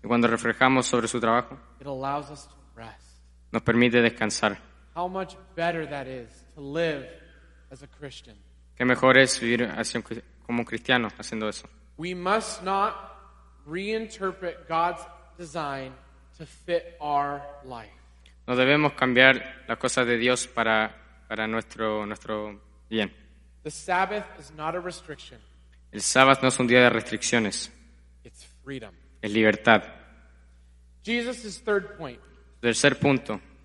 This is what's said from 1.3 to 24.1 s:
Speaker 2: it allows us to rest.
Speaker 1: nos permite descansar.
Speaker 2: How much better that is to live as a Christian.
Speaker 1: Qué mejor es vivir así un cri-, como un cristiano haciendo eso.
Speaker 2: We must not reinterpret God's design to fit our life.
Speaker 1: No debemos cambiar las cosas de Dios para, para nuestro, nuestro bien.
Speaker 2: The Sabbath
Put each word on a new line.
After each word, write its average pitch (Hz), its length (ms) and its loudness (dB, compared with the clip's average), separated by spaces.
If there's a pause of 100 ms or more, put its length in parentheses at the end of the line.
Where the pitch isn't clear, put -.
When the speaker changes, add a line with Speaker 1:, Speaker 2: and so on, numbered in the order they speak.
Speaker 2:
it 135 60 -16
allows 139 420 -8
us 147 200 -20
to - 60 -20 (200)
rest. - 460 -20 (320)
Speaker 1:
nos 110 100 -4
permite 120 400 4
descansar. 110 560 0 (380)
Speaker 2:
How 175 100 -6
much 185 300 -10 (180)
better 165 340 -4
that 139 200 -10
is 127 360 -16 (120)
to 151 40 -20
live 147 460 -4 (640)
as 131 140 -20
a - 20 -20
Christian. 127 500 -20 (400)
Speaker 1:
Qué 127 80 -2
mejor 127 320 6
es 131 220 6
vivir 120 240 0
así 110 340 -6
un 113 60 -4
cri-, 113 220 -12 (200)
como 120 180 -2
un - 20 -6
cristiano 117 420 0 (100)
haciendo 110 320 -6
eso. - 200 -10 (280)
Speaker 2:
We 180 200 -10
must 190 480 -2
not 196 320 0 (680)
reinterpret 190 1040 -8
God's 170 340 -2 (360)
design 143 540 -10 (440)
to 165 100 -18
fit - 520 -6
our 143 420 -2 (220)
life. 120 320 -16 (540)
Speaker 1:
No 127 80 0
debemos 143 380 4
cambiar 127 720 4
las 117 100 -4
cosas 127 260 0
de 120 140 0
Dios 123 300 0
para, 110 440 0 (360)
para 110 180 -4
nuestro, 110 600 -4
nuestro 104 540 -10 (340)
bien. 104 180 0 (500)
Speaker 2:
The 156 80 -10
Sabbath 190 680 -4